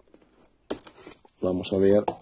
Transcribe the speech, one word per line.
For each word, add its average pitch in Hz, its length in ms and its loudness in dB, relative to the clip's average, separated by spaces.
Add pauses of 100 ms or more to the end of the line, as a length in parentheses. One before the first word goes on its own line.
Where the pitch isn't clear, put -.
(1400)
Vamos 92 320 -4
a 95 40 0
ver, 98 280 4 (160)